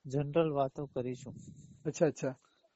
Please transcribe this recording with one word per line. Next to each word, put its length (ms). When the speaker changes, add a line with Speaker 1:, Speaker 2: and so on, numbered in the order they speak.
Speaker 1:
જનરલ 460
વાતો 340
કરીશું. 500
Speaker 2:
અચ્છા, 280
અચ્છા. 280